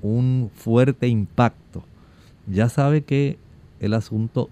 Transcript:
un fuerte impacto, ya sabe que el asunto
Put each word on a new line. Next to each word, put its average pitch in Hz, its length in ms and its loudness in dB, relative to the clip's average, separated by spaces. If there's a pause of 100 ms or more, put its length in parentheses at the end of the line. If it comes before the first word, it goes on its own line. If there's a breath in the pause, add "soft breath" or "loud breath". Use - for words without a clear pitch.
un 123 520 0
fuerte 123 540 2
impacto, - 760 -2 (600 soft breath)
ya 104 220 0
sabe 143 340 0
que 139 360 -2 (420)
el 101 140 -2
asunto 110 580 -4